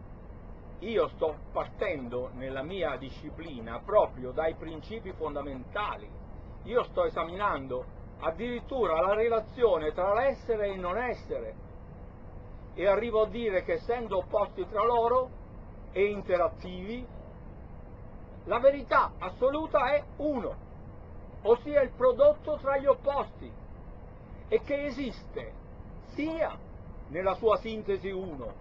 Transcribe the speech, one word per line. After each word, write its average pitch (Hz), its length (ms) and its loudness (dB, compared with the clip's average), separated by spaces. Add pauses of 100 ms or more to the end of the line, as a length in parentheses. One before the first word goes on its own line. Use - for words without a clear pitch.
(800)
io 190 280 2
sto 156 280 -2 (160)
partendo 127 840 -2
nella 131 280 -6
mia 160 340 -2
disciplina 131 880 -10
proprio 156 460 4
dai 160 240 0
principi 165 580 -10
fondamentali. 143 960 -6 (560)
Io 220 200 2
sto - 200 0
esaminando 165 800 -2 (340)
addirittura 196 800 0
la 190 140 6
relazione 220 760 6
tra 185 220 4
l'essere 226 520 2
e 202 60 0
il 190 80 -6
non 180 180 0
essere 156 560 -4 (1200)
e 170 120 0
arrivo 214 360 6
a 220 60 4
dire 202 340 0
che, 175 120 0
essendo 214 440 -2
opposti 196 480 0
tra 208 160 0
loro 240 480 4 (600)
e 202 140 4
interattivi, 185 1000 -2 (1400)
la 202 140 2
verità 277 600 6
assoluta 269 760 2
è 294 80 4 (140)
uno, 254 400 -2 (840)
ossia 269 400 6
il 254 100 0
prodotto 285 640 6
tra 277 220 2
gli 277 80 -2
opposti, 269 680 2 (960)
e 226 140 6
che 285 220 -2
esiste 226 680 -6 (560)
sia 320 480 -2 (520)
nella 180 260 2
sua 214 220 6
sintesi 208 540 -2
uno 165 500 -6